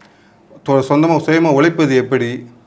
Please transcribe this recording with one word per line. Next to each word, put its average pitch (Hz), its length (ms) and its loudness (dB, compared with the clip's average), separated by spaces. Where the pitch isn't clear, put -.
தொ-, 135 220 0
சொந்தமா 156 300 2
சுயமா 160 340 0
உழைப்பது 151 440 0
எப்படி, 123 500 -2